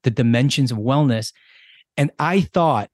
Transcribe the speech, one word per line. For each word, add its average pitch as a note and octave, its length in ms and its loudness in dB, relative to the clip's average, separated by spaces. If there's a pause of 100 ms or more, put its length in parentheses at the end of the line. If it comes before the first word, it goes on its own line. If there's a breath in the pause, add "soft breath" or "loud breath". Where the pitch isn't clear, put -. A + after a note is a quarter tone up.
the C3 60 2
dimensions A#2+ 600 0
of A#2 80 -6
wellness. B2 540 0 (640 soft breath)
And C#3+ 240 -2
I F3 220 0
thought D3 520 0